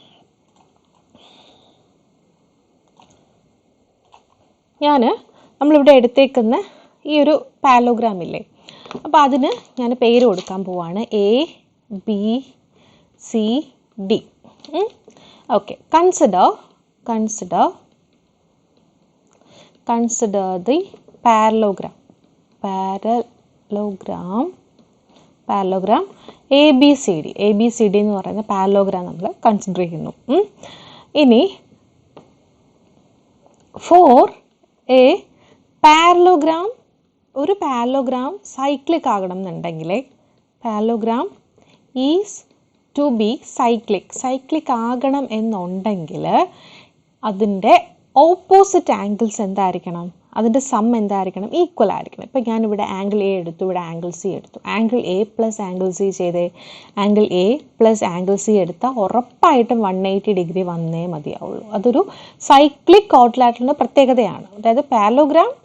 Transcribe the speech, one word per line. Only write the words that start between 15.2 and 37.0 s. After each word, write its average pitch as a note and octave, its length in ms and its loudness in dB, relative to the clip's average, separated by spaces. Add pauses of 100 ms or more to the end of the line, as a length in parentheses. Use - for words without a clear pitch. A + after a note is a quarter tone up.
ഓക്കെ, - 160 -8 (220)
കൺസിഡർ, D4+ 540 4 (600)
കൺസിഡർ, A3 580 -2 (2250)
കൺസിഡർ A3+ 600 -2 (180)
ദി C4+ 100 2 (480)
പാരലോഗ്രാം, A3 680 0 (720)
പാരലോഗ്രാം, G3 1800 -6 (1040)
പാരലോഗ്രാം G3 540 -2 (580)
എ - 20 6 (180)
ബി C#4+ 100 4 (120)
സി F#3+ 120 -2 (100)
ഡി. - 60 -14 (160)
എ - 20 2 (100)
ബി A#3 160 0
സി A3 180 0
ഡി G#3 100 2
എന്ന് G#3 160 -2
പറയുന്ന F#3 240 -8 (100)
പാരലോഗ്രാം G3 560 0
നമ്മൾ E3+ 180 -10 (180)
കൺസിഡർ G3 380 0
ചെയ്യുന്നു. D#3+ 300 -10 (200)
ഉം, F#4 100 2 (800)
ഇനി B3 200 6 (2500)
for D#4+ 360 8 (800)
a - 20 6 (800)
parallelogram, E4+ 800 4 (760)